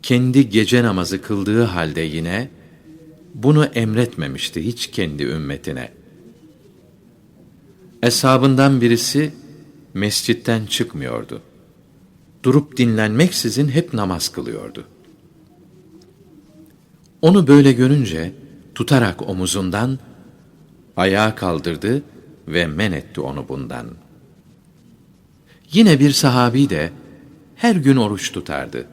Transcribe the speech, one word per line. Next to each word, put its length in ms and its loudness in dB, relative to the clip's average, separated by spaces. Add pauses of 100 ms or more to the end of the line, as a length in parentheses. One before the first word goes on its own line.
Kendi 480 2
gece 340 2
namazı 380 -2
kıldığı 420 -2
halde 380 -4
yine 480 -6 (840)
bunu 320 2
emretmemişti 1000 -4
hiç 260 -8
kendi 320 -6
ümmetine. 680 -8 (2000)
Eshabından 760 4
birisi 520 0 (600)
mescitten 720 -2
çıkmıyordu. 760 -8 (1040)
Durup 340 0
dinlenmeksizin 920 0
hep 240 -2
namaz 360 -4
kılıyordu. 580 -12 (2250)
Onu 260 6
böyle 240 8
görünce 640 0 (420)
tutarak 540 0
omuzundan 680 -4 (1000)
ayağa 380 0
kaldırdı 680 -4 (440)
ve 200 -2
men 240 -4
etti 300 -10
onu 280 -10
bundan. 380 -12 (1800)
Yine 280 6
bir 120 6
sahabi 580 2
de 220 -4 (640)
her 200 2
gün 200 2
oruç 360 -2
tutardı. 600 -8